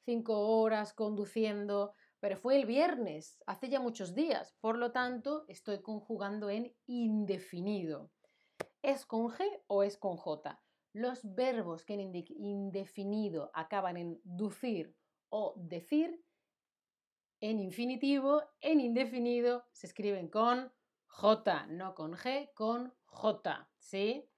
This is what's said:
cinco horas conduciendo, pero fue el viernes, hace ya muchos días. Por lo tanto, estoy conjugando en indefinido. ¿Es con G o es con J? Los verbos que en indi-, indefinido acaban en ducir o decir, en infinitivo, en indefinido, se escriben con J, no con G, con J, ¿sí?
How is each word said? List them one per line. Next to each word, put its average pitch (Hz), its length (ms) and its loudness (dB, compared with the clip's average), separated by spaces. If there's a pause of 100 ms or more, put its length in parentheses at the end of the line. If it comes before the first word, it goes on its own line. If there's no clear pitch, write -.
cinco 220 540 2
horas 220 340 2
conduciendo, 208 1000 0 (260)
pero 196 180 -2
fue 262 200 4
el 269 80 4
viernes, 233 800 0
hace 233 240 -6
ya 269 100 2
muchos 226 340 -4
días. 285 460 0
Por 220 180 0
lo 240 140 0
tanto, 254 560 -2
estoy 196 340 -8
conjugando 208 680 -6
en 226 260 -4 (100)
indefinido. 196 1300 -2 (720)
¿Es 277 240 0
con 226 240 0
G 233 140 -4 (240)
o 202 160 4
es 202 140 0
con 185 200 -4
J? 151 440 -8 (320)
Los 226 420 -6
verbos 220 500 -2
que 208 80 -6
en 202 80 -4
indi-, 180 360 -8
indefinido 196 1160 -4
acaban 180 440 -2
en 170 260 -8
ducir 185 720 -4 (340)
o 208 280 -2
decir, 196 680 -2 (1160)
en 214 180 0
infinitivo, 262 840 2 (180)
en 311 220 6
indefinido, 240 920 2
se - 160 -18
escriben 196 420 -2
con 240 440 2 (340)
J, 202 600 4
no 185 280 -8
con 160 180 -6
G, 269 400 -4
con 240 400 -2 (120)
J, - 720 -4
¿sí? 214 600 -4